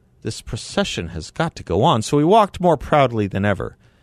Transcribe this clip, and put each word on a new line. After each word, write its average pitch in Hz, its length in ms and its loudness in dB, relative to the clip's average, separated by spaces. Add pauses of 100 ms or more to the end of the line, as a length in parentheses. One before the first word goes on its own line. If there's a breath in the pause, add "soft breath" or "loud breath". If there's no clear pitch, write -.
(240 soft breath)
"This - 180 -10
procession - 680 -6
has 85 200 -10
got - 280 -6
to - 60 -16
go 90 200 0
on." 127 180 4
So - 160 0
he 147 60 2
walked 202 360 4
more 175 180 4
proudly 120 500 2
than 98 180 -2
ever, 95 320 -2 (260 soft breath)